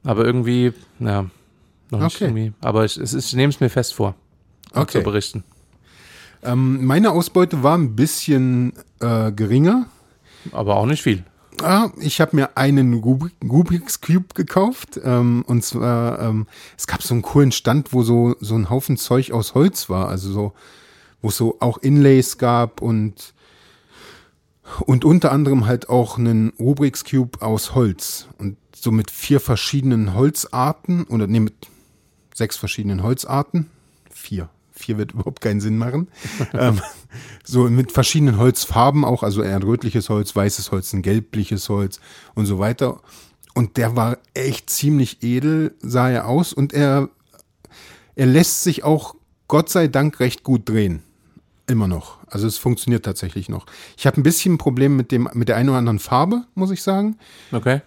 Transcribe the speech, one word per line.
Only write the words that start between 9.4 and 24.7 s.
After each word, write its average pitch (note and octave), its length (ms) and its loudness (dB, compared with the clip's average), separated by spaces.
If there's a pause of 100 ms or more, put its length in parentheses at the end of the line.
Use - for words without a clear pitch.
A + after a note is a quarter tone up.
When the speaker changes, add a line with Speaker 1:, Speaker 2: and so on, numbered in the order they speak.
Speaker 1:
Aber G#2 240 0
auch G#2 100 2
nicht D3 180 0
viel. G2 200 0 (400)
Speaker 2:
Ah, G3 260 2 (100)
ich D#3 220 -2
hab - 120 2
mir C#3 220 0
einen C3+ 460 4
Rubik-, C3 480 -2
Rubik's E3+ 520 0
Cube F3+ 340 2
gekauft. - 680 -2
Ähm, A#2+ 440 2
und A#2+ 160 0
zwar, A#2 560 -2
ähm, A2 260 -2 (320)
es - 100 -10
gab - 140 -6
so - 140 -4
einen A#2 80 -2
coolen C#3+ 300 4
Stand, C3+ 400 -2
wo B2+ 100 2
so, A#2+ 380 2
so G#2+ 140 -4
ein G2+ 140 0
Haufen C3 280 -2
Zeug B2+ 340 -2
aus A2+ 240 -4
Holz E3+ 340 2
war. F#2 200 -2
Also F#2 220 -6
so, G#2 220 -4 (680)
wo A2 100 -4
es - 80 -4
so A2+ 220 0
auch A#2 200 -2
Inlays C3+ 580 4
gab A#2+ 460 0
und, A2 500 -4 (1500)